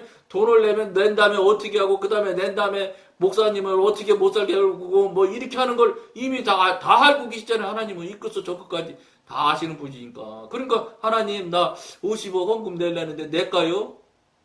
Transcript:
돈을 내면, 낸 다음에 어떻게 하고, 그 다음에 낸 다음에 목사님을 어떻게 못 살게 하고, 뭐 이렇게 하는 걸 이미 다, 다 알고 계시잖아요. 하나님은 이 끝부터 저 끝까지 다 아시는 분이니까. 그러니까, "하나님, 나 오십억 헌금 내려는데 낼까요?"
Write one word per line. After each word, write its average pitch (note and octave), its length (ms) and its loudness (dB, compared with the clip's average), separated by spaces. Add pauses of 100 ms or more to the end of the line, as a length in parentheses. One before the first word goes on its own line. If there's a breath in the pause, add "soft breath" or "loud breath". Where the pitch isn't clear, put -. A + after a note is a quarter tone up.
(280 loud breath)
돈을 A3 340 6
내면, G#3 300 0
낸 G3+ 240 4
다음에 G#3 200 4
어떻게 G3+ 420 2
하고, G3 200 2
그 G3 100 -4
다음에 G3+ 260 0
낸 F#3+ 200 -2
다음에 G3 400 -2 (220 loud breath)
목사님을 G3 640 2
어떻게 G#3 340 2
못 F#3+ 180 2
살게 F3+ 220 0
하고, F#3+ 540 2
뭐 F#3 180 2
이렇게 A#3+ 300 -6
하는 B3 200 0
걸 A#3 240 2 (140 loud breath)
이미 B3+ 300 -6
다, F#3 340 2
다 A#3 260 6
알고 C#4+ 260 4
계시잖아요. G#3+ 400 -4
하나님은 G#3 360 -8
이 F#3+ 60 -10
끝부터 G#3 320 -10
저 F3 140 -8
끝까지 E3 380 -8 (300 soft breath)
다 C#3+ 240 0
아시는 D#3+ 260 -4
분이니까. A#2+ 760 -16
그러니까, B3 500 -4
"하나님, G#3 500 -4
나 E3+ 240 0 (280 loud breath)
오십억 F#3+ 460 -4
헌금 G#3 280 -4
내려는데 E3 500 -6
낼까요?" F3 720 -2 (480)